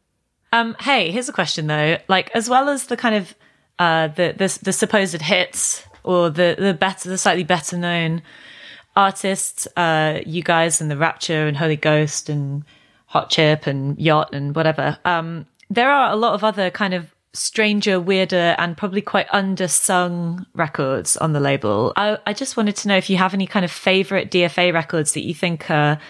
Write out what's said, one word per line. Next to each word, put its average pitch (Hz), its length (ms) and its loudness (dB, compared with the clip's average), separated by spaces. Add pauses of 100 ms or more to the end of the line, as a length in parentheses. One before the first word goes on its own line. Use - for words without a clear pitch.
(540)
Um, 226 260 0
hey, 240 300 2
here's 247 180 -4
a - 60 -8
question 165 320 -2
though. 151 320 2 (100)
Like, 185 280 2
as 226 120 -2
well 262 220 4
as 277 160 -2
the 247 100 -4
kind 226 200 0
of, 190 180 -4 (460)
uh, 160 300 2
the, 160 280 -2
the, 190 240 -2
the 190 100 -2
supposed 190 480 0
hits - 640 -2 (200)
or 175 260 2
the, 170 300 2
the 196 160 2
better, 190 340 -2
the 185 80 -6
slightly 180 260 2
better 175 320 -2
known 170 460 -2 (760)
artists, 196 800 0
uh, 160 520 2
you 165 160 -4
guys 165 360 2
and 151 120 -2
The 143 60 -2
Rapture 156 500 0
and 147 100 -2
Holy 156 180 0
Ghost 151 540 0
and 143 340 -4 (440)
Hot - 240 -2
Chip 151 340 2
and 139 320 -2
Yacht 151 340 2
and 143 240 -4
whatever, 156 500 0
um, 165 420 -4 (240)
there 240 180 2
are 269 220 4
a 208 40 0
lot 214 200 2
of 196 80 -4
other 202 260 0
kind 185 240 -2
of 170 200 -6 (220)
stranger, 208 680 0
weirder, 180 580 2
and 170 200 -2
probably 196 240 -4
quite 202 280 0
undersung 180 1200 0
records 139 640 -2
on 156 160 0
the 147 60 2
label. 127 560 0
I, 214 320 0
I 208 60 -2
just 262 220 -8
wanted 208 220 0
to - 100 -4
know 202 80 4
if 185 140 2
you 190 80 2
have 185 160 2
any 190 140 -2
kind 190 180 0
of 165 60 -4
favorite 190 580 0
D 180 140 4
F 170 160 0
A 180 120 4
records 160 420 0
that 143 100 -6
you 170 100 -4
think 170 380 -4
are 147 280 2 (100)